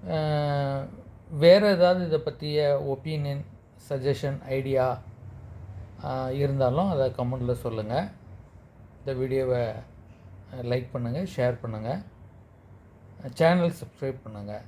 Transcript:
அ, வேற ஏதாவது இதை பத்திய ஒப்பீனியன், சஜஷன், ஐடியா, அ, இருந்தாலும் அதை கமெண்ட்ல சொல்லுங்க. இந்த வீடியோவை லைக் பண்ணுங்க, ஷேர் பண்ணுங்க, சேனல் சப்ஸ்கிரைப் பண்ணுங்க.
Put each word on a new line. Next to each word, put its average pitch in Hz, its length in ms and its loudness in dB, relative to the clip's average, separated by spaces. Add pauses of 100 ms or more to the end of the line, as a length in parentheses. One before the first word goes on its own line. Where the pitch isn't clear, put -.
அ, 165 100 0 (1120)
வேற 175 400 8
ஏதாவது 180 360 4
இதை 156 120 2
பத்திய 147 680 0
ஒப்பீனியன், 143 600 -4 (440)
சஜஷன், 139 540 -2
ஐடியா, 131 600 0 (1000)
அ, 131 280 -4
இருந்தாலும் 139 560 2
அதை 135 220 2
கமெண்ட்ல 123 420 -2
சொல்லுங்க. 120 580 -2 (880)
இந்த 135 140 -6
வீடியோவை 127 540 0 (960)
லைக் 123 300 -2
பண்ணுங்க, 127 340 -4 (100)
ஷேர் 123 240 2
பண்ணுங்க, 117 420 -6 (1300)
சேனல் 170 380 4
சப்ஸ்கிரைப் 131 500 -10
பண்ணுங்க. 104 460 -10